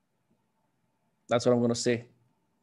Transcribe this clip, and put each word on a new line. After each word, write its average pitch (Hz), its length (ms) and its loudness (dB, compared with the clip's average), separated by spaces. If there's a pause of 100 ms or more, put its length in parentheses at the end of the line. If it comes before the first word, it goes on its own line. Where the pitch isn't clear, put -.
(1300)
That's 117 160 0
what 123 80 2
I'm 120 80 2
gonna 120 140 0
say. 120 300 -2 (580)